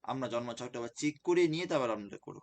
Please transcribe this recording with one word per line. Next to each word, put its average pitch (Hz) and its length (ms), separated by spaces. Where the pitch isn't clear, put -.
আমরা 127 240
জন্মছকটা 120 520
আবার 117 160
চেক 147 280
করে 175 240
নিয়ে 160 180
তারপর 139 240
আপনারা 104 280
করুন - 260